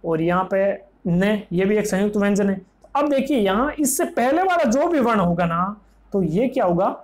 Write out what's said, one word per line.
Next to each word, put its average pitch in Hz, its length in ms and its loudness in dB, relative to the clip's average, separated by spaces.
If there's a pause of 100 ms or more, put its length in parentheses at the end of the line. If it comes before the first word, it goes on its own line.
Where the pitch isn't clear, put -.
और 165 180 0
यहाँ 180 280 0
पे 196 220 0 (360)
न, 196 320 2 (120)
ये 180 120 0
भी 208 120 2
एक 208 100 0
संयुक्त 202 300 -2
व्यंजन 202 340 2
है। 190 100 -4 (340)
अब 302 160 0
देखिए 269 280 0
यहाँ 214 340 0
इससे 294 340 -2
पहले 269 360 0
वाला 349 240 2
जो 269 220 2
भी 330 120 0
वर्ण 226 200 2
होगा 175 260 0
ना, 180 300 -2 (360)
तो 196 120 0
ये 170 240 0
क्या 254 160 0
होगा 180 220 2 (180)